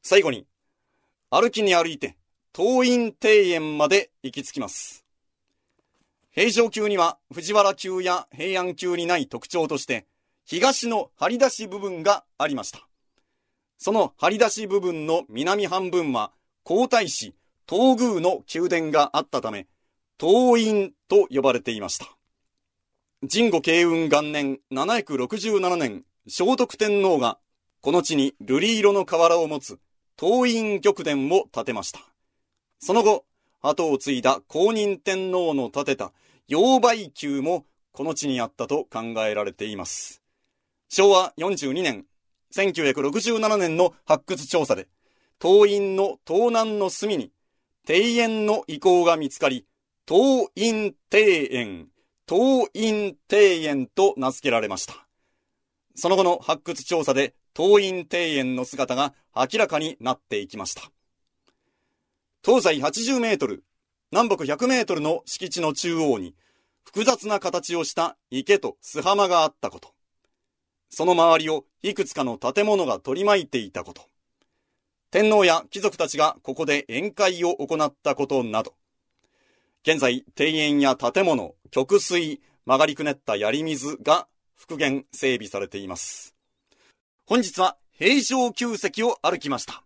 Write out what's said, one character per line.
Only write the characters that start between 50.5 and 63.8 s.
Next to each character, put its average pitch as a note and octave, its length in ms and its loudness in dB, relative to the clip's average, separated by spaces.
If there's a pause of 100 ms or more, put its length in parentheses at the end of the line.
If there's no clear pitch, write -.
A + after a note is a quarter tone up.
院 G#3+ 400 -2 (160)
庭 G#3+ 140 4 (260)
園、 G2+ 380 -8 (380)
東 B3 460 2
院 G#3+ 440 -4 (120)
庭 G#3 140 6
園 D#3 440 2
と G3 300 2
名 C3 140 -2
付 - 160 -6
け B2 40 2
ら A#2 100 2
れ G#2+ 60 -4
ま G2 100 -6
し - 80 -8
た。 - 220 -20 (880)
そ - 140 -4
の F#3+ 60 4
後 F#3+ 80 4
の F3 160 2
発 - 240 -4
掘 E3 200 -10
調 D#3+ 200 -2
査 C3+ 100 0
で、 C3+ 200 0 (220)
東 G3+ 280 4
院 F#3 260 -6
庭 F3 140 -2
園 C3+ 320 -2
の B2+ 80 -6
姿 C3 320 -4
が C#3 180 -2 (220)
明 C3+ 240 -2
ら G#3 80 4
か D3+ 120 -2
に D#3 200 -6
な B2 140 -2
っ - 80 -8
て - 160 -6
い G2+ 100 -6
き G#2 100 -18
ま F#2+ 80 -10
し - 80 -8
た。 - 180 -16 (1500)
東 A#3+ 180 6
西 D#3+ 160 2
八 D#3+ 240 -2
十 B3+ 160 0
メ A3+ 140 0
ー - 40 0
ト C3 100 -4
ル、 G2 180 -10 (460)